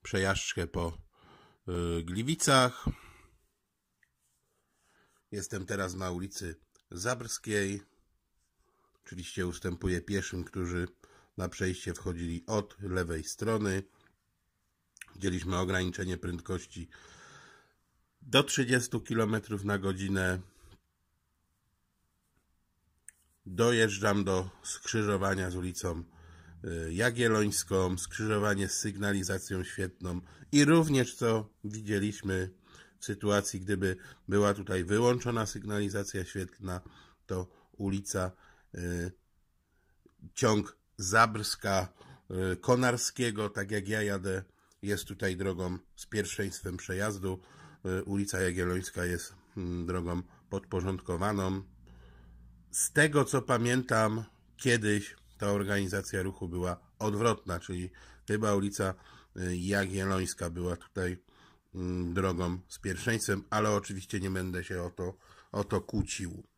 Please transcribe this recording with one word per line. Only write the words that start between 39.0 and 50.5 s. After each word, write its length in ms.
ciąg 420
Zabrska, 920
y, 40
Konarskiego, 920
tak 200
jak 180
ja 140
jadę, 420
jest 220
tutaj 320
drogą 420
z 100
pierwszeństwem 720
przejazdu. 640
Y, 180
ulica 360
Jagiellońska 640
jest, 300
mm, 300
drogą 360